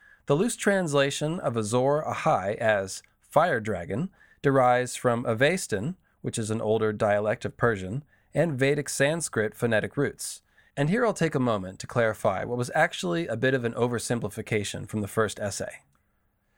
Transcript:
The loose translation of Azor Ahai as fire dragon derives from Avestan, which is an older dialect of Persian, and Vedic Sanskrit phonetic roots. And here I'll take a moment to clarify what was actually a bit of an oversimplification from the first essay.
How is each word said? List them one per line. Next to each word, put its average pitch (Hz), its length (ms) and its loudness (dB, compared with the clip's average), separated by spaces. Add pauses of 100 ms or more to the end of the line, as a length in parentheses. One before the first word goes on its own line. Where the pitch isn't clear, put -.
(260)
The 143 100 4
loose 220 220 0
translation 151 800 2
of 123 160 -2
Azor 127 500 2
Ahai 110 520 0
as 104 460 0 (260)
fire 147 320 2
dragon 104 480 -4 (320)
derives 127 560 4
from 120 260 0
Avestan, 127 720 0 (260)
which - 160 -6
is 110 140 -4
an 110 80 -2
older 110 320 0
dialect 107 540 2
of 101 100 -6
Persian, 104 480 -2 (300)
and 147 260 0
Vedic 143 300 0
Sanskrit 139 640 -2
phonetic 110 400 0
roots. - 460 -4 (340)
And 147 140 0
here 240 160 2
I'll 208 80 2
take 160 200 0
a 139 60 0
moment 101 400 -2
to - 80 -12
clarify 107 560 0
what 120 140 -4
was 123 180 -2
actually 170 520 0
a 113 100 -4
bit 131 160 2
of 127 100 0
an 117 120 0
oversimplification 110 1120 -2
from 107 140 -4
the 101 80 -2
first 107 320 -2
essay. - 360 -6 (840)